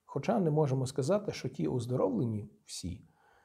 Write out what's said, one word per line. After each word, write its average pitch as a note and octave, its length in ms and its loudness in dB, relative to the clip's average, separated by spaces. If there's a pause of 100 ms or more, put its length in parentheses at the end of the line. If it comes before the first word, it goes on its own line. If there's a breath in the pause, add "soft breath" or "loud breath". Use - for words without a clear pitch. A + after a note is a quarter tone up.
Хоча G3+ 340 0
не E3 120 4
можемо C3+ 340 2
сказати, E3+ 460 0
що - 180 -6
ті D#3+ 180 -2
оздоровлені B2+ 840 0 (160)
всі, - 420 -10 (380 soft breath)